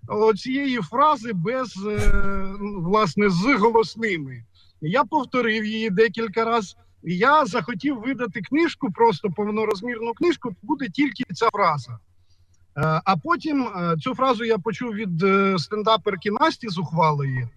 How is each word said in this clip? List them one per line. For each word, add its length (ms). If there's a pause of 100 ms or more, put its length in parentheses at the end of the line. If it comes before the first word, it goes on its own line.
оцієї 680
фрази 560
без, 540
е, 120 (760)
власне, 520
з 280
голосними. 840 (380)
Я 220
повторив 640
її 240
декілька 560
раз. 300 (280)
І 140
я 280
захотів 540
видати 420
книжку, 500
просто 380
повнорозмірну 840
книжку, 500
буде 260
тільки 340 (100)
ця 160
фраза. 420 (840)
Е, 280
а 120
потім, 460
е, 380
цю 140
фразу 280
я 140
почув 360
від, 300
е, 360
стендаперки 720
Насті 380
Зухвалої. 880